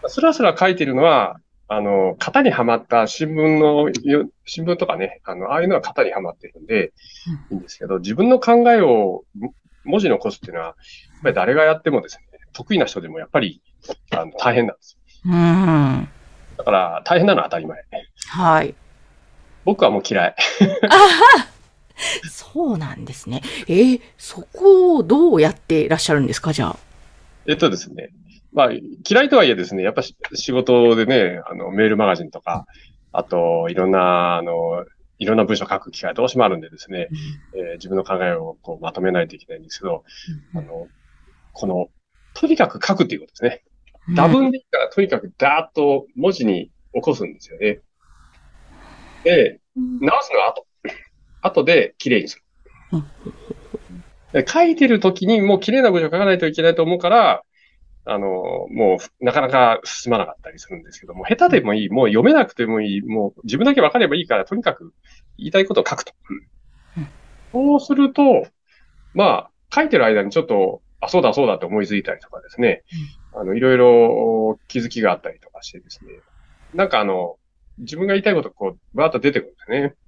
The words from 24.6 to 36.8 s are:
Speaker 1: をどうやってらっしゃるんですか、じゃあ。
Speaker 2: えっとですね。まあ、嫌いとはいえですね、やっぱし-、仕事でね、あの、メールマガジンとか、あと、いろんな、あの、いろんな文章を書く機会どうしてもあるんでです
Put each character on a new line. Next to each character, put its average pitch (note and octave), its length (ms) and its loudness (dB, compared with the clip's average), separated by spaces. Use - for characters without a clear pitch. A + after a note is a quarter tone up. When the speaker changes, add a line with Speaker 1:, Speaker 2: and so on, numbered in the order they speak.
Speaker 1:
を A3 60 0
ど C#4+ 300 4
う E3 80 4
や D3+ 100 4
っ - 40 -8
て D#3+ 320 0
ら D#3+ 80 2
っ D#3 40 -6
し - 100 -4
ゃ D#3+ 40 2
る D3 60 2
ん C3+ 80 0
で - 60 -4
す - 80 -8
か、 D3+ 120 -2
じ C3+ 80 -4
ゃ G2 60 -2
あ。 E2 100 -8
Speaker 2:
え D3 60 0
っ D3 40 -2
と E3 120 2
で - 80 -4
す - 160 -16
ね。 - 160 -16
ま C#3+ 100 4
あ、 A#2+ 40 0
嫌 B3 140 4
い C#4 60 0
と C#4+ 60 4
は G3+ 100 6
い C3 40 2
え A2+ 60 2
で F2+ 100 -6
す - 80 -14
ね、 F#2+ 80 -4
や G2 80 0
っ A2 40 -6
ぱ B2 100 -4
し-、 - 120 -16
仕 - 160 -8
事 B2 440 4
で A2 120 0
ね、 F#2 420 0
あ F2 60 -12
の、 F#2 160 -10
メ G#2 140 2
ー G#2+ 40 4
ル G#2+ 80 0
マ G#2+ 80 2
ガ F#2 100 2
ジ E2+ 80 -12
ン D#2 60 -14
と D#2 100 -18
か、 - 280 -8
あ F2 120 -4
と、 E2+ 460 -2
い F2 40 -10
ろ F#2 140 -2
ん F#2+ 40 0
な、 F2+ 460 0
あ E2+ 60 -6
の、 E2+ 420 -6
い G#2 80 -10
ろ G#2+ 80 0
ん A2 60 2
な G#2 60 2
文 G2+ 120 -4
章 F#2+ 80 -8
を - 40 -20
書 G2 100 -4
く - 100 -16
機 - 120 -18
会 F2+ 120 -8
ど A#2 100 -4
う B2+ 60 -2
し B2 40 -10
て B2+ 40 -4
も A#2+ 80 2
あ G3 40 2
る E3+ 80 -4
ん D#3+ 40 -12
で D#3+ 80 -20
で D#3+ 80 -20
す - 140 -20